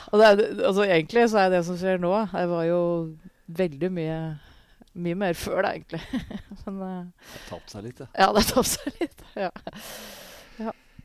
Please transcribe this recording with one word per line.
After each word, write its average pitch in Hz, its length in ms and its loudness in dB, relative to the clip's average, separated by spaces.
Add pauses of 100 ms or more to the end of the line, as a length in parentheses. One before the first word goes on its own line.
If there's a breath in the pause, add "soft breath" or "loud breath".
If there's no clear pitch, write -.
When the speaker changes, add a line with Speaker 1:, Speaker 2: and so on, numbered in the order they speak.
(120)
Speaker 1:
og 208 80 6
det 220 80 10
er, 202 140 8 (160)
altså, 196 260 2
egentlig 185 460 4
så 214 100 4
er 185 140 6
det 180 80 4
som 175 180 -6
skjer 185 220 0
nå, 175 80 2 (160)
det 175 220 -4
var 170 200 0
jo 175 120 2 (680)
veldig 165 420 -4
mye, 160 280 -4 (880 soft breath)
mye 170 100 -2
mer 196 240 0
før 185 240 -2
da, 202 80 -2
egentlig. 165 300 -12 (320)
<laughs> - 320 -16
Men, 196 180 -10
eh, 180 240 -10
Speaker 2:
Det - 320 -20
har - 80 -20
tapt - 240 -16
seg 104 160 -12
litt, 123 160 -16
ja. - 80 -18
Speaker 1:
Ja, - 160 4
det 208 160 4
har - 80 0
tapt - 220 2
seg - 260 -10
litt, - 240 -8 (160)
ja. 185 100 -2 (1080 loud breath)
Ja. 220 180 -8 (280 soft breath)